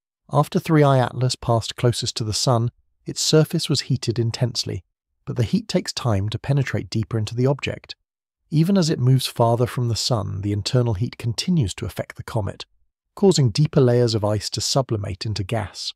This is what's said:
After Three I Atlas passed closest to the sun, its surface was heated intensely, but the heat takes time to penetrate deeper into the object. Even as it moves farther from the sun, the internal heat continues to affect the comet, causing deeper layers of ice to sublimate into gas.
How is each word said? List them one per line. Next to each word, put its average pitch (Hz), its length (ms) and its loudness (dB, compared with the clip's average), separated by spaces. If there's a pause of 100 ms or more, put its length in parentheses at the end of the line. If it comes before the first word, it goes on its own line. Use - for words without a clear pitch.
(320)
After 151 280 0
Three 156 240 4
I 139 160 6
Atlas 123 360 0
passed - 400 -2
closest - 420 0
to - 60 -4
the 107 100 -4
sun, 123 360 0 (360)
its - 160 -8
surface - 480 2
was 143 120 0
heated - 380 -2
intensely, 113 640 -2 (420)
but - 100 -6
the 120 80 0
heat - 240 0
takes - 240 -2
time 104 380 -2
to 110 80 -6
penetrate 120 540 -2
deeper 113 260 -4
into 107 160 -4
the 123 140 0
object. - 480 -4 (560)
Even 165 260 4
as 160 120 2
it 160 100 0
moves 127 260 4
farther 117 400 2
from 120 220 -4
the 117 80 0
sun, 101 460 -2
the 101 100 -2
internal 113 440 0
heat 113 220 -6
continues 120 580 0
to - 100 -8
affect - 320 -8
the - 60 -14
comet, 98 420 -6 (500)
causing 165 340 4
deeper 151 320 2
layers 120 320 4
of 107 100 0
ice 104 280 -2
to 110 100 -6
sublimate 104 640 -4
into 104 180 -4
gas. 104 520 -6